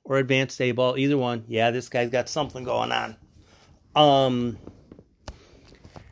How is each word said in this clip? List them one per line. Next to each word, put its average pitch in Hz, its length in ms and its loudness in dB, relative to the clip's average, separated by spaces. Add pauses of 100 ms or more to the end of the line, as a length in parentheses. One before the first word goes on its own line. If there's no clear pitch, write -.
or 135 140 0
advanced 135 420 0
A 127 100 0
ball, 127 260 0
either 139 200 2
one, 120 300 -2
yeah, 117 240 0
this 120 180 -6
guy's 120 220 -2
got 123 180 -2
something 131 340 -6
going 117 300 -2
on. 113 240 -4 (800)
Um, 131 600 4 (1500)